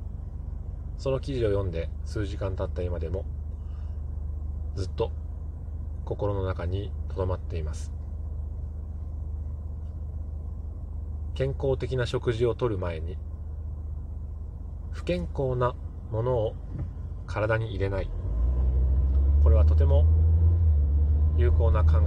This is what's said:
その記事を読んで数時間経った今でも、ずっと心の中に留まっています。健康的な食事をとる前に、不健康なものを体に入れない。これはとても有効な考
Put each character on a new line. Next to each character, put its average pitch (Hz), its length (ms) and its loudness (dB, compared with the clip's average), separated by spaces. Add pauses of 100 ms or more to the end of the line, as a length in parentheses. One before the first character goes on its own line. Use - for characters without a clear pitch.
(960)
そ 135 160 -2
の 131 80 0
記 139 140 -6
事 120 120 0
を - 40 4
読 98 180 0
ん - 20 -4
で 82 200 -4 (140)
数 104 220 -4
時 - 120 -6
間 95 180 -4
経 98 80 -4
っ 92 40 -4
た - 140 -4
今 87 160 -2
で 82 100 -4
も、 76 160 -4 (1500)
ず 98 120 -4
っ - 40 -8
と 113 220 -2 (920)
心 101 300 -2
の 95 100 -2
中 90 220 -2
に 90 260 -4 (160)
留 92 160 -2
ま 92 120 0
っ - 20 -6
て - 180 -6
い 80 60 -4
ま 76 120 -4
す。 - 180 -8 (3500)
健 135 140 -2
康 135 260 -2
的 127 200 -4
な 127 80 0
食 123 280 -2
事 117 140 2
を 113 100 0
と 127 100 -2
る 107 120 -2
前 87 200 -4
に、 78 180 -6 (1700)
不 - 140 -8
健 170 280 -2
康 131 220 -2
な 123 220 0 (340)
も 113 140 -2
の 127 140 2
を 113 160 0 (720)
体 110 300 0
に 110 120 -4
入 98 80 -4
れ 98 120 0
な 95 100 0
い。 92 100 -2 (1300)
こ - 60 8
れ - 40 10
は - 100 8
と - 120 8
て 139 80 8
も 139 200 8 (1300)
有 - 160 6
効 117 180 6
な - 140 6
考 80 220 8